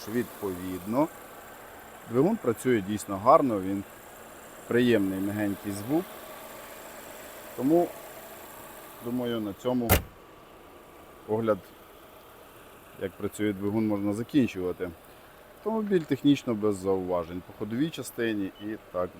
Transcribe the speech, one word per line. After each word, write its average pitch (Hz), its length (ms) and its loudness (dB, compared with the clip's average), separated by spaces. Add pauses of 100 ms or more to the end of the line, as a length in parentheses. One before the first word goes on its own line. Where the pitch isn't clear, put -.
відповідно. 98 1000 -2 (1040)
Двигун 151 260 4
працює 120 440 2
дійсно 101 360 -4
гарно, 120 440 6
він 98 240 -2 (840)
приємний, 110 520 6
м'ягенький 101 520 -2
звук. 123 320 -2 (1500)
Тому, 160 320 4 (1160)
думаю, 120 360 -2
на 104 120 -4
цьому 123 380 0 (1400)
огляд, 107 300 2 (1400)
як 95 120 -4
працює 104 400 -2
двигун, 101 360 0
можна 101 240 0
закінчувати. 95 800 0 (680)
Автомобіль 214 440 2
технічно 143 540 4
без 104 220 2
зауважень 90 680 0
по - 120 -18
ходовій 117 320 -2
частині 113 680 -2
і 107 160 -6 (160)
так 90 280 0